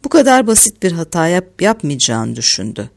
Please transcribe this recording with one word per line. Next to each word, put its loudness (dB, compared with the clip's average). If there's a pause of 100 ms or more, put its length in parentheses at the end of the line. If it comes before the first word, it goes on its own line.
bu -6
kadar 4
basit 0
bir 0
hata -2
yap-, -2
yapmayacağını -2
düşündü. -6